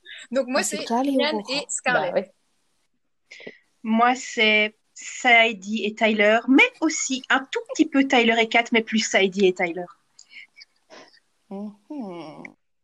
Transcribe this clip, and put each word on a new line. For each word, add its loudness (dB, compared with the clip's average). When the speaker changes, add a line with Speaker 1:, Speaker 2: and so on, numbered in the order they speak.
Speaker 1:
Donc, -2
moi, 0
Speaker 2:
Ah, -2
c'est -6
Speaker 1:
c'est -6
Speaker 2:
Cal -2
et -2
Speaker 1:
Finian 0
Speaker 2:
Aurora. -8
Speaker 1:
et -8
Scarlett. -2
Speaker 3:
Bah 0
ouais. -10
Speaker 4:
Moi, 2
c'est 0
Sadie 0
et -6
Tyler, 2
mais 6
aussi -2
un 2
tout -6
petit 2
peu 2
Tyler 2
et 2
Kat, 2
mais 2
plus -2
Sadie 0
et 2
Tyler. -6
Speaker 2:
Mhm. -14